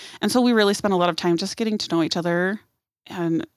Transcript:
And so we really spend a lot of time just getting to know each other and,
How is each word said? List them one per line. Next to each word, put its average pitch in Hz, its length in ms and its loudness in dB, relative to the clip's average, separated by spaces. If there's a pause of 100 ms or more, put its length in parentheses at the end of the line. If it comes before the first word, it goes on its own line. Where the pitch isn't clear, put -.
(200)
And 214 120 -2
so 254 100 4
we 247 100 4
really 208 220 4
spend 202 220 0
a - 20 2
lot 175 120 4
of 165 60 -2
time 170 220 2
just 190 200 -6
getting 220 200 -2
to - 180 -4
know 165 60 2
each 160 160 -2
other 175 420 0 (480)
and, 170 360 -2 (140)